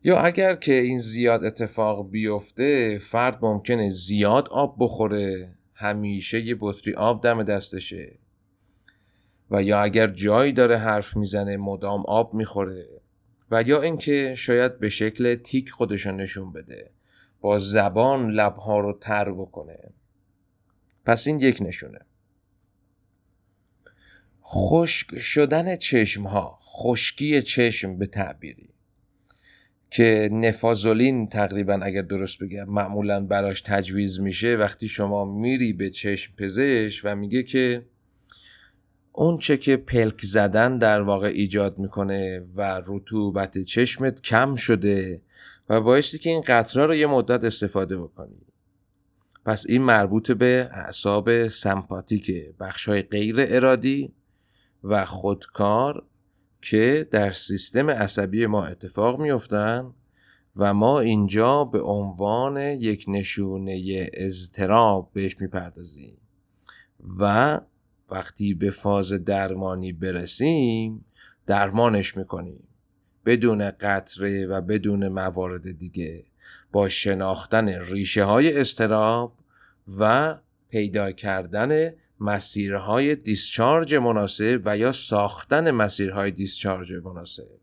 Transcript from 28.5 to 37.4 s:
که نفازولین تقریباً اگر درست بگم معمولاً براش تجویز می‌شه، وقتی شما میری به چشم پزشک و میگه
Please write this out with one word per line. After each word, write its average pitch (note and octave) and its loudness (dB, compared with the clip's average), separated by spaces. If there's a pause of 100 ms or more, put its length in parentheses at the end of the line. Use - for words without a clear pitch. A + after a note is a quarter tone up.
که A2 6
نفازولین A2+ 2
تقریباً G2+ -2
اگر F#2+ -2
درست F#2+ -6
بگم G2 -10
معمولاً G2+ -2
براش G2 -2
تجویز G2 -2
می‌شه، G2+ 0
وقتی G#2+ -2
شما G2+ -2
میری A2+ -2
به F#2+ -4
چشم - -6
پزشک G#2+ 0
و G#2 -2
میگه G#2 -2